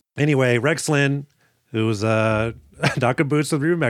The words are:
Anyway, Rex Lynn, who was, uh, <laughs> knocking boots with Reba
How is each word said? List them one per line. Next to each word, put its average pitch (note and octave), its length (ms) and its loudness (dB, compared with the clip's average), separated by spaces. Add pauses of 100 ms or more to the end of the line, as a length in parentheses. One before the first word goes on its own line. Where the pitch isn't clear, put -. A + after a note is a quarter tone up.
(180)
Anyway, C3+ 400 2
Rex C#3+ 300 -2
Lynn, C#3+ 380 0 (440)
who A2 160 0
was, G#2+ 180 -2
uh, A2 480 0 (240)
<laughs> D3 240 -2
knocking C3 280 0
boots D3 240 -2
with C#3+ 100 -2
Reba E3+ 280 0